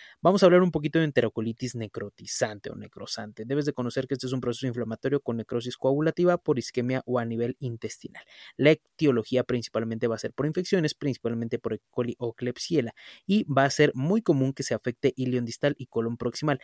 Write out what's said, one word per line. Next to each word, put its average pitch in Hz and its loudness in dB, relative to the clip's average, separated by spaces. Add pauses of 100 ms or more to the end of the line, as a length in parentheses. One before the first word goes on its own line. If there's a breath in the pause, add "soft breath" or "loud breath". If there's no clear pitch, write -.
(200 loud breath)
Vamos 190 4
a 190 12
hablar 180 8
un 180 2
poquito 156 0
de 165 4
enterocolitis 117 -2
necrotizante 107 -8
o - -12
necrosante. 107 -12
Debes 143 -2
de 147 -2
conocer 127 -4
que 139 -4
este 131 -4
es 127 -6
un 131 -2
proceso 120 -4
inflamatorio 120 -2
con 117 -4
necrosis 117 -4
coagulativa 160 2
por 147 0
isquemia 123 -2
o 123 -2
a 117 -2
nivel 117 -4
intestinal. - -10 (320 loud breath)
La 139 6
etiología 123 2
principalmente 113 -2
va 113 0
a 110 -4
ser - -8
por 135 -2
infecciones, 156 -2
principalmente 117 -4
por 113 -6
E. 107 -8
coli 120 -4
o 117 -4
Klebsiella, 123 -2 (320 loud breath)
y 202 2
va 135 4
a 139 2
ser 147 4
muy 170 0
común 135 2
que - -4
se - -2
afecte 123 0
ilion 127 0
distal 143 0
y 131 -12
colon 117 -2
proximal. 135 -2